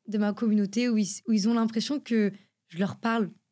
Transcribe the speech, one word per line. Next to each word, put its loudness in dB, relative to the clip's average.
de -4
ma 0
communauté, 0
où 2
ils, -2
où 0
ils 2
ont 2
l'impression 0
que 0
je -18
leur -2
parle. 0